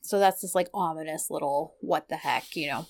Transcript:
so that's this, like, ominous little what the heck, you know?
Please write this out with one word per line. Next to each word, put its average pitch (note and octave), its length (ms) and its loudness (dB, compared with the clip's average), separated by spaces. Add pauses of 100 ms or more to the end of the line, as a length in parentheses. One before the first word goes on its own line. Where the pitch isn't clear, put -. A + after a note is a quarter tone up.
so - 180 0
that's F#3+ 220 6
this, F#3 140 -4
like, F3+ 180 2
ominous D#3+ 560 -2
little D3+ 520 -2
what D#3+ 280 0
the D#3+ 80 -4
heck, B2 380 -2
you D3+ 120 -2
know? C#3 220 -4